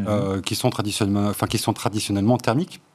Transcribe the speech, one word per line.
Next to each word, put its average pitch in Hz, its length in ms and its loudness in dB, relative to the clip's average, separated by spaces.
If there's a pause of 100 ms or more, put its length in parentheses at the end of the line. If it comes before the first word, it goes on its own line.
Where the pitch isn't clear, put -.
euh, 98 320 0
qui 110 140 -4
sont 123 160 2
traditionnellement, 101 600 0
enfin, 104 160 -2
qui 113 120 0
sont 113 140 0
traditionnellement 107 640 0
thermiques. 123 440 -2 (140)